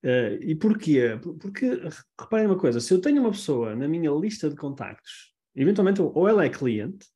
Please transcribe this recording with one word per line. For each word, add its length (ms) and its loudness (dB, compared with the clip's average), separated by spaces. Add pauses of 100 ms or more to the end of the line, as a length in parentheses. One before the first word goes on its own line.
Eh, 380 0
e 140 -4
porquê? 640 2
Por-, 140 -12
porque, 300 -6
re-, 240 -2 (300)
reparem 260 0
uma 120 4
coisa, 220 2
se 140 0
eu 80 4
tenho 200 2
uma 100 2
pessoa 440 -4
na 120 -4
minha 240 -2
lista 380 -2
de 60 -6
contactos, 760 -14 (220)
eventualmente 460 2
ou 260 2
ela 180 4
é 40 0
cliente 680 -4